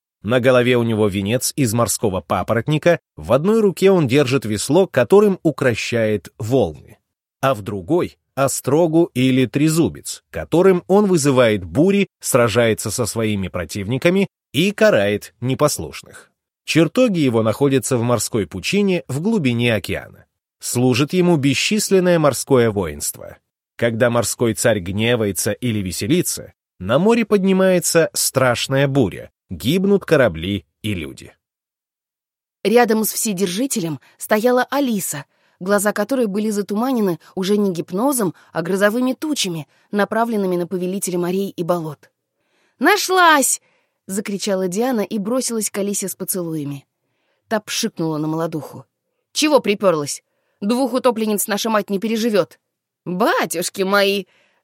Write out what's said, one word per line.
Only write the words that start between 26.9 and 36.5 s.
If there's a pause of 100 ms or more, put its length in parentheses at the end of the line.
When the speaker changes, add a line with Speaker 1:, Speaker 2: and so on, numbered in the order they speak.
Speaker 1:
море
поднимается
страшная
буря, (200)
гибнут
корабли (160)
и
люди. (1300)
Speaker 2:
Рядом
с
Вседержителем (180)
стояла
Алиса, (360)
глаза
которой
были